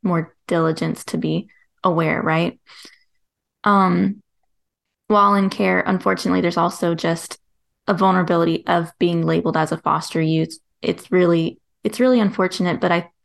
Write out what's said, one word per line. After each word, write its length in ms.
more 320
diligence 600
to 120
be 300
aware, 400
right? 360
Um, 600
while 260
in 160
care, 300
unfortunately, 600
there's 160
also 380
just 440
a 60
vulnerability 720
of 320
being 280
labeled 320
as 120
a 60
foster 460
youth. 360
It's 320
really, 460
it's 180
really 200
unfortunate, 600
but 100
I 200